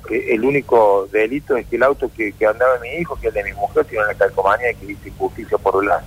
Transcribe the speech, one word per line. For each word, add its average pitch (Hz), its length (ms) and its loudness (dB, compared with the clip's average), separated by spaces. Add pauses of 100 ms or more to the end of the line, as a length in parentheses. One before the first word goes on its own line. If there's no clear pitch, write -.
eh, - 220 -2
el 113 120 0
único 113 680 4
delito 120 440 0
es 113 120 -4
que - 80 -6
el 120 80 2
auto 135 280 0
que, 104 220 -6
que 107 140 0
andaba 123 320 2
mi 120 100 -12 (100)
hijo, 170 220 -6
que 117 60 -4
el 107 80 -4
de 104 80 -2
mi 101 100 -8
mujer, 120 320 0
tiene 107 180 -2
una 104 120 -2
calcomanía 101 580 2
que 98 140 -12
dice 101 280 -14
"Justicia - 440 -4
por 98 180 2
Blas". 202 300 0